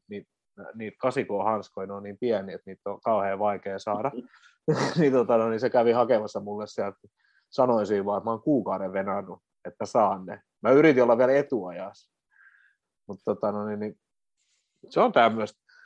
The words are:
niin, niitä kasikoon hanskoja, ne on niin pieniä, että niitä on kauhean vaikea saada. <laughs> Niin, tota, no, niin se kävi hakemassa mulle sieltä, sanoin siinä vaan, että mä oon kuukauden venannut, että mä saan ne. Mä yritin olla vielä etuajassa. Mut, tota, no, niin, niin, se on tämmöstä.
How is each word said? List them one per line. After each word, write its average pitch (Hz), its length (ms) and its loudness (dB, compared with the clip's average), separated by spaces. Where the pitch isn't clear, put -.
niin, 101 180 -14
niitä 110 260 -12
kasikoon 104 440 -2
hanskoja, 101 420 -4
ne 101 60 -12
on 101 100 -10
niin 101 160 -14
pieniä, 98 360 -4
että 95 160 -16
niitä 98 200 -12
on 98 100 -12
kauhean 98 380 -2
vaikea 98 400 -4
saada. 107 380 -4
<laughs> 247 40 -10
Niin, 143 140 4
tota, 120 260 2
no, 113 100 2
niin 113 120 -2
se 127 100 -2
kävi 117 220 4
hakemassa 110 480 0
mulle 104 260 -10
sieltä, 101 320 -8
sanoin 120 360 2
siinä 98 180 0
vaan, 104 140 -2
että 92 60 -6
mä 113 60 -4
oon 113 120 -6
kuukauden 107 500 0
venannut, 98 480 -6
että 87 160 -14
mä 107 60 -6
saan 98 400 2
ne. 98 140 -14
Mä 113 80 2
yritin 139 320 6
olla 117 160 4
vielä 127 140 4
etuajassa. 101 800 -4
Mut, 98 180 -14
tota, 104 280 -4
no, 104 140 -6
niin, 104 140 -8
niin, 107 180 -10
se - 120 -2
on 226 120 4
tämmöstä. 113 480 2